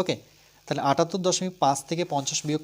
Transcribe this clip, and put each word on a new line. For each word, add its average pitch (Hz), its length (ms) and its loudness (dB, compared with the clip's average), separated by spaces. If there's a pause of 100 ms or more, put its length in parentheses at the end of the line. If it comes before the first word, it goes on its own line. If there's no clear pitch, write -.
ওকে, 165 140 -2 (500)
তাহলে 139 160 -4 (100)
আটাত্তর 170 360 2
দশমিক 185 260 -2 (100)
পাঁচ 139 140 4 (120)
থেকে 170 140 0 (100)
পঞ্চাশ 139 340 -2
বিয়োগ 151 160 0